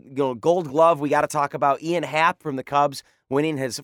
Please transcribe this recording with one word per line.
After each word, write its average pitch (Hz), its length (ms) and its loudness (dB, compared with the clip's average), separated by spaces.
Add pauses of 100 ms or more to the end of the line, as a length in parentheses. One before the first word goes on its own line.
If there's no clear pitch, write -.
you 131 120 -20
know, 131 180 0
Gold 160 360 0
Glove. 160 280 4
We 147 100 -4
gotta 147 200 2
talk 143 260 -2
about 139 300 0
Ian 165 180 -2
Happ 156 400 0
from 147 140 -8
the 127 80 -8
Cubs 143 400 0 (260)
winning 147 280 -2
his 131 260 -6